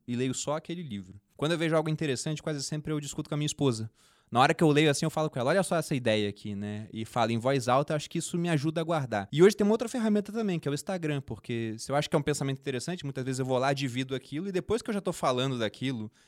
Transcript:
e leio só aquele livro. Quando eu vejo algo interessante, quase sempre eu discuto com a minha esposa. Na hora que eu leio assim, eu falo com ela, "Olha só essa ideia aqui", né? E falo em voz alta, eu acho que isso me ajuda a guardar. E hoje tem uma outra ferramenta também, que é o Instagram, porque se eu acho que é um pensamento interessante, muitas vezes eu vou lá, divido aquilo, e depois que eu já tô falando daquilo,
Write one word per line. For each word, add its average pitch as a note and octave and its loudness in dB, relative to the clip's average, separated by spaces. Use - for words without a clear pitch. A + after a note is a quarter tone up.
e A#2+ -4
leio B2+ 0
só C#3+ -4
aquele E3+ -8
livro. G2 -10
Quando D3+ 0
eu E3 0
vejo D#3+ 2
algo D#3+ 2
interessante, D3+ -2
quase D3 -6
sempre D3+ -6
eu D3+ -2
discuto C#3+ -8
com D#3 -4
a D3 -2
minha D3 0
esposa. A#2 0
Na A#2 4
hora D3 6
que F3 4
eu D3+ 8
leio D3 6
assim, C#3 0
eu D#3 0
falo D#3 -2
com - -6
ela, B2 2
"Olha F#3+ 4
só E3+ 0
essa D#3 0
ideia A2 2
aqui", G2+ -8
né? G#2 -8
E A2 -6
falo A2+ 0
em A#2 2
voz B2 2
alta, C#3 2
eu D3+ 0
acho - -8
que E3+ -4
isso - -4
me E3+ 0
ajuda D#3+ 0
a D#3+ -4
guardar. B2+ -2
E D3 0
hoje G#3 10
tem G#3 2
uma G#3 4
outra A#3 0
ferramenta G#3 0
também, G#3 -2
que - -8
é C#3+ 0
o C#3+ 0
Instagram, D3+ -4
porque A#2 -6
se - -6
eu - 2
acho C#3+ 0
que E3+ 2
é - 4
um D3 2
pensamento C#3 -2
interessante, C#3+ -6
muitas C3+ -6
vezes C3 -4
eu C3 -2
vou B2+ 2
lá, C3+ 2
divido C3 -2
aquilo, C#3+ -6
e F#3+ -6
depois G3+ -2
que - -6
eu G#3 -2
já G3+ -2
tô F#3 -2
falando C3 0
daquilo, A2+ -4